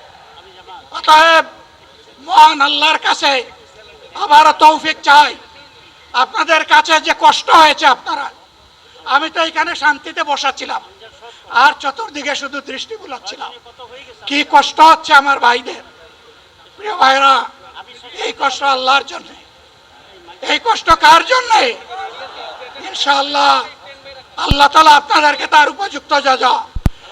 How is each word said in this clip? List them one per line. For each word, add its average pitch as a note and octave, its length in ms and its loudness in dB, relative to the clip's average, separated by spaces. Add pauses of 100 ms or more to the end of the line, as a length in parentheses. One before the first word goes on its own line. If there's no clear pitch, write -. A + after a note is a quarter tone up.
(920)
অতএব, D#4+ 540 2 (760)
মহান D#4 400 4
আল্লাহর D4 380 0
কাছে C#4 520 -4 (640)
আবারও D4+ 380 4
তৌফিক D#4 500 2
চাই। C#4+ 320 4 (760)
আপনাদের D#4 520 -2
কাছে E4 360 2
যে D#4+ 200 -4
কষ্ট D#4+ 300 2
হয়েছে, D#4 360 4
আপনারা, C#4+ 440 -4 (720)
আমি D4+ 260 -4
তো E4+ 100 -6
এখানে D#4+ 340 -4
শান্তিতে D#4 480 -4
বসা C#4+ 300 -4
ছিলাম, C#4+ 300 -10 (680)
আর C4 300 2
চতুর্দিকে C#4+ 540 -8
শুধু C#4 260 -12
দৃষ্টি C4+ 360 -14
বুলাচ্ছিলাম। C4+ 560 -16 (760)
কি D4 240 -4
কষ্ট D4 300 2
হচ্ছে D#4+ 340 4
আমার C#4 240 4
ভাইদের। B3 440 -2 (960)
প্রিয় G#4 180 -10
ভাইরা, C4+ 500 2 (680)
এই A4 260 -10
কষ্ট C#4 240 -6
আল্লাহর C4 420 0
জন্য। - 240 -18 (1120)
এই C#4+ 220 -4
কষ্ট - 260 -2
কার E4 340 4
জন্য? A#4+ 380 0 (1200)
ইনশাআল্লাহ, C#4+ 800 -2 (720)
আল্লাহ C#4+ 320 0
তাআলা D#4 220 4
আপনাদেরকে D4 560 2
তার D4+ 220 2
উপযুক্ত C#4 520 -6
যা C4 160 0
যা A#3+ 280 -2 (480)